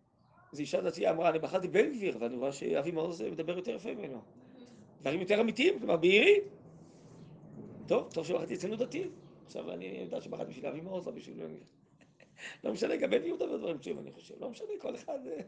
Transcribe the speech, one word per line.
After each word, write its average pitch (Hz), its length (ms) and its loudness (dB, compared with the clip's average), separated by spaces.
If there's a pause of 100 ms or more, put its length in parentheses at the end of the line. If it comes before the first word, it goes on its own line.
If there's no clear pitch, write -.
(520)
איזו 147 100 -8
אישה 165 200 0
דתייה 180 300 2
אמרה, 165 180 4
"אני 160 100 2
בחרתי 175 280 0
בן 220 260 4
גביר, 185 260 -2
ואני 120 160 -2
רואה 131 160 -2
שאבי 165 400 0
מעוז 170 300 -2
מדבר 170 360 -4
יותר 185 140 -4
יפה 220 220 -6
ממנו." 147 280 -8 (800)
דברים 147 200 0
יותר 208 200 4
אמיתיים, 247 380 4
כלומר, 208 180 4
בהירים. 247 460 8 (1400)
טוב, 247 260 2
טוב 160 120 -2
שבחרתי 185 280 -2
אצלנו 202 220 -4
דתי. 285 340 -2 (360)
עכשיו - 260 -8
אני 180 140 -8
יודע 185 360 -6
שבחרתי - 280 -8
בשביל 143 160 -10
אבי 151 160 -6
מעוז, 180 240 -6
לא 156 60 -6
בשביל - 240 -14
בן 165 120 -10
גביר. - 160 -12 (1000)
לא - 100 0
משנה, - 220 0
גם - 140 0
בן - 80 4
גביר 339 180 0
מדבר - 220 -2
דברים 175 200 -4
טובים, 160 220 -6
אני - 120 -12
חושב. - 280 -18
לא 262 100 -8
משנה, 427 180 -10 (120)
כל - 160 -6
אחד, 285 240 -8 (280)